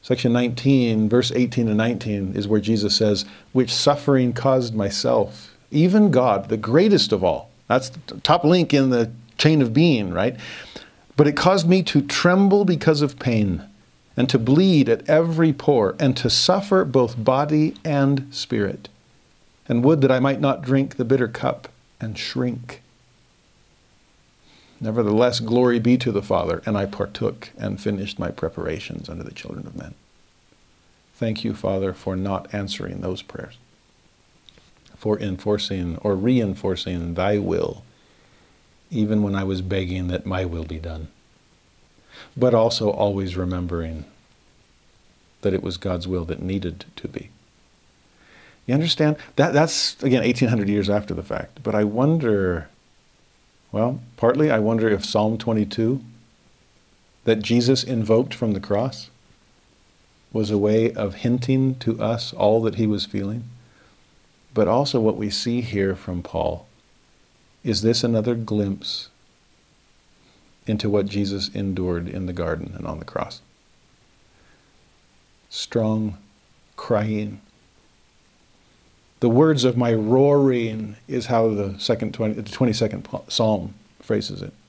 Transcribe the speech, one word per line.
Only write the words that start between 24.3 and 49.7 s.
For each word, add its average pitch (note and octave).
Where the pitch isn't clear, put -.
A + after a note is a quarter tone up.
Nevertheless, A2+
glory A#2+
be A#2+
to B2
the G2+
Father, F2+
and G#2+
I G2+
partook -
and G2+
finished G2+
my F2
preparations -
unto E2
the -
children -
of -
men." -
Thank A2
you, G#2+
Father, F#2+
for F#2+
not F#2+
answering F#2+
those F#2
prayers, -
for G#2+
enforcing F#2+
or G#2
reinforcing F#2+
thy F#2+
will, F2+
even G#2+
when G2+
I G2
was F#2+
begging F#2
that F2+
my F#2
will E2
be D#2+
done, D#2+
but B2
also A2+
always G2
remembering F2
that G2
it F#2
was F2+
God's F2+
will F2+
that E2
needed F2+
to -
be. -
You B2
understand? D3+
That, D#3
that's, -